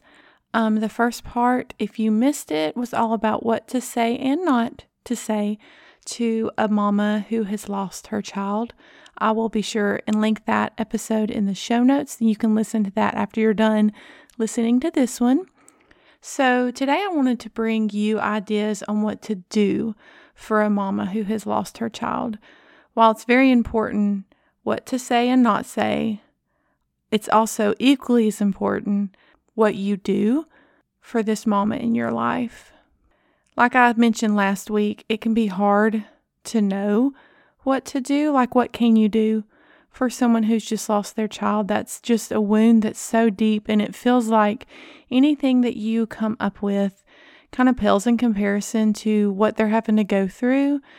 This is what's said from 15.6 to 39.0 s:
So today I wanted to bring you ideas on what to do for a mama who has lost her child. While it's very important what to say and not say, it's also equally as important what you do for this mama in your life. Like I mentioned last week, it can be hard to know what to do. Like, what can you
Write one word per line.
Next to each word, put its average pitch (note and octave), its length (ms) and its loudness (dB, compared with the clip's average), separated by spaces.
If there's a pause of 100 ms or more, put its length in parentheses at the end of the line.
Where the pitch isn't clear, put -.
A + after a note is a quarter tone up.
So B3 500 0
today C#4 320 -2
I G4 100 -4
wanted B3+ 280 0
to A3 80 -16
bring A3 400 -2
you G#3 320 -2
ideas G#3 640 -2
on G#3+ 180 -2
what G#3 220 -4
to G#3+ 120 -6
do G#3 580 0 (400)
for - 280 -2
a G#3+ 80 2
mama G3+ 380 -2
who G#3 160 -4
has G3+ 220 -4
lost G#3 340 -6
her A3+ 100 -4
child. - 480 -6 (580)
While A3+ 140 6
it's A3 140 -2
very C4 280 4
important G#3 760 0 (360)
what A3 240 -4
to B3+ 140 -4
say A#3+ 280 0
and B3+ 140 4
not A#3+ 240 2
say, A3 560 -4 (880)
it's G#3+ 180 -2
also G#3+ 520 0
equally A#3+ 480 2
as G#3 120 -2
important G3+ 800 -2 (380)
what G#3+ 180 2
you G3 240 -2
do G#3 480 0 (560)
for A3+ 220 -4
this G#3+ 240 -2
mama G#3 300 0
in A#3 180 -2
your A#3 160 -2
life. A#3 600 -4 (840)
Like B3 180 2
I A#3+ 180 6
mentioned A3+ 420 2
last G3 340 0
week, G#3 400 -2
it A3 120 -2
can A3+ 120 -2
be A3 140 2
hard G3+ 580 2 (380)
to A3+ 180 -2
know G#3 520 0 (500)
what C4+ 220 -2
to - 140 -6
do. C#4+ 320 0
Like, B3+ 220 0
what B3 200 2
can A3+ 220 4
you G#3+ 140 4